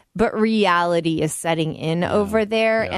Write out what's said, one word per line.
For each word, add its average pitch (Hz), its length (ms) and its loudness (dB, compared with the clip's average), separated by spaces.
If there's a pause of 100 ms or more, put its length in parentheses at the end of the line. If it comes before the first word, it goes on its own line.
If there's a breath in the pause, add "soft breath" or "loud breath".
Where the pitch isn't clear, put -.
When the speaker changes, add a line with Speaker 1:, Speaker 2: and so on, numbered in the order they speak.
(140 soft breath)
Speaker 1:
But 214 240 0
reality 175 840 2
is 156 100 -2
setting 160 420 -2
in 160 280 -2
Speaker 2:
Yeah. - 100 -2
Speaker 1:
over 208 320 0
there, 220 400 0
Speaker 2:
Yeah. - 140 -6